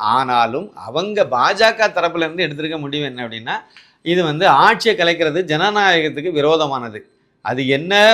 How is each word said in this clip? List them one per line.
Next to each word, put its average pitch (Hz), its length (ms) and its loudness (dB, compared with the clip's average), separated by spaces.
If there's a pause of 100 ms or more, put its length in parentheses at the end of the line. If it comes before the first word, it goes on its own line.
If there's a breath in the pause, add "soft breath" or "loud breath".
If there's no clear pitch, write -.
ஆனாலும் 123 640 0
அவங்க 175 500 -4
பாஜக 202 680 2
தரப்புல 165 340 -2
இருந்து 170 180 -4
எடுத்திருக்க 156 340 -8
முடிவு 147 260 -6
என்ன 123 180 -10
அப்படின்னா, 117 320 -10 (480 soft breath)
இது 175 220 0
வந்து 156 220 0 (100)
ஆட்சியை 208 400 4
கலைக்கிறது 170 460 0
ஜனநாயகத்துக்கு 165 920 0
விரோதமானது. 139 680 -2 (440)
அது 127 240 -4
என்ன 151 240 -2 (220)